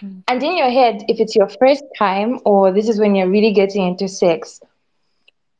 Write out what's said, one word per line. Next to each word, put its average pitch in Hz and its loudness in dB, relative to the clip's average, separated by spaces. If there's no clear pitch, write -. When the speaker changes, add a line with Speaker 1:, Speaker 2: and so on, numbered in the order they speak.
Speaker 1:
Mm. 190 -16
Speaker 2:
And 254 -2
in 339 -2
your 277 2
head, 240 2
if 226 -2
it's 220 -4
your 196 2
first 269 0
time 208 -2
or 196 4
this 208 0
is 214 0
when 202 2
you're 185 0
really 208 2
getting 196 0
into 180 -4
sex, 175 -4